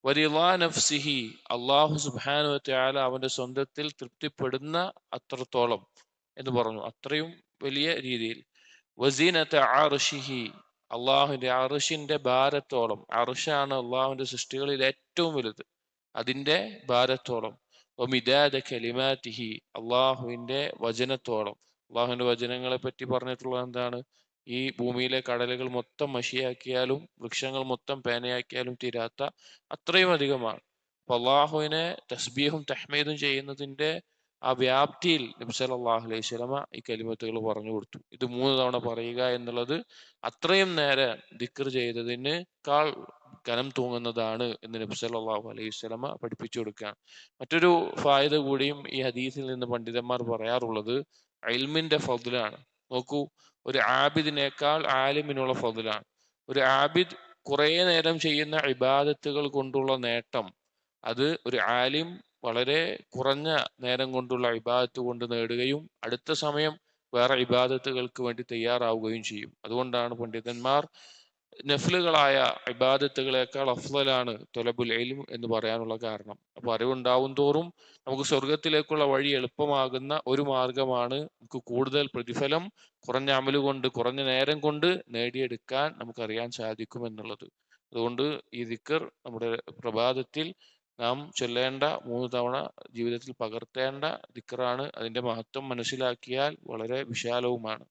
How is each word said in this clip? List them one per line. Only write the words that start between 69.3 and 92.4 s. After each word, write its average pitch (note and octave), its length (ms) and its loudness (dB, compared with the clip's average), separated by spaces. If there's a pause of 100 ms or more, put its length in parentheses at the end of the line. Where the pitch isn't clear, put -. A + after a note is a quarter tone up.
അതുകൊണ്ടാണ് A#2+ 520 -2
പണ്ഡിതന്മാർ A#2+ 720 -2 (840)
നഫ്ലുകളായ D3 720 6 (320)
ഇബാദത്തുകളേക്കാൾ C3 1000 2
അഫ്ളലാണ് B2+ 640 0 (120)
ത്വലബുൽ A#2+ 480 -2
ഇൽം B2 260 -2 (100)
എന്ന് A#2 180 -8
പറയാനുള്ള A2+ 500 0
കാരണം. G#2+ 400 -8 (180)
അപ്പൊ A#2 160 -6
അറിവുണ്ടാവും B2+ 640 2
തോറും C#3+ 340 2 (400)
നമുക്ക് C3+ 200 -2
സ്വർഗത്തിലേക്കുള്ള D3+ 800 2
വഴി C#3 260 2
എളുപ്പമാകുന്ന C3+ 800 0 (140)
ഒരു C3+ 180 2
മാർഗമാണ് B2+ 720 0 (140)
നമുക്ക് A#2+ 340 -10
കൂടുതൽ C3+ 420 0
പ്രതിഫലം C3+ 560 -2 (420)
കുറഞ്ഞ C3 260 -2
അമല് C3+ 340 2
കൊണ്ട്, C3+ 240 0
കുറഞ്ഞ B2+ 340 -2
നേരം C3+ 360 2
കൊണ്ട് D3+ 300 2 (200)
നേടിയെടുക്കാൻ B2 800 -2 (100)
നമുക്കറിയാൻ A#2 540 -6
സാധിക്കുമെന്നുള്ളത്. A2 960 -8 (440)
അതുകൊണ്ട് A#2+ 340 0 (280)
ഈ A#2+ 100 -6
ദിക്ർ A#2 380 -4 (160)
നമ്മുടെ A#2 340 -6 (240)
പ്രഭാതത്തിൽ B2 720 -2 (520)
നാം A#2+ 180 -2 (140)
ചൊല്ലേണ്ട, C3 520 -2 (200)
മൂന്ന് B2 260 -4
തവണ B2 260 -2 (360)